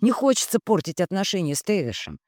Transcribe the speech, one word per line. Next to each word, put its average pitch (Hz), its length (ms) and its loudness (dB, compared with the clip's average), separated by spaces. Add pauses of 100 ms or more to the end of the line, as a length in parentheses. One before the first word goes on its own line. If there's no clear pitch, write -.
Не 226 100 6
хочется - 540 2
портить 165 360 0
отношения 180 540 -2
с - 80 -4
Тэвишем, 135 640 -4